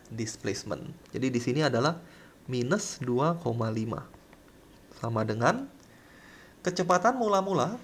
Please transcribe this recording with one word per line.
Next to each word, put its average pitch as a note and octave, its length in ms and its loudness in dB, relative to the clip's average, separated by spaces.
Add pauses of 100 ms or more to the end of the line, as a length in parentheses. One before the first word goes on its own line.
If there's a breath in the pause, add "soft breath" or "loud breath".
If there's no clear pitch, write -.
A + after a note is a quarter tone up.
(140)
displacement. G#2+ 840 -6 (160)
Jadi B2+ 160 -2
di B2 160 0
sini B2+ 220 0
adalah C#3 340 2 (480 loud breath)
minus B2+ 560 -2
dua C3 380 2
koma A2+ 260 0
lima. A2 380 -4 (960)
Sama A2+ 260 0
dengan C#3+ 400 2 (960 loud breath)
kecepatan F3+ 560 2
mula-mula. G3 680 2